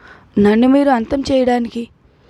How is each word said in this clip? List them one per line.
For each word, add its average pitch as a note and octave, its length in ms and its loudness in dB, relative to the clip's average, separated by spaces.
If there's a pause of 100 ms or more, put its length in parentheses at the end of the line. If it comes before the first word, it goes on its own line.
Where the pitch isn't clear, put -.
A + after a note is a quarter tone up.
(400)
నన్ను G#3+ 280 2
మీరు C#4 220 2
అంతం C4 320 -2
చేయడానికి? B3 680 -2 (420)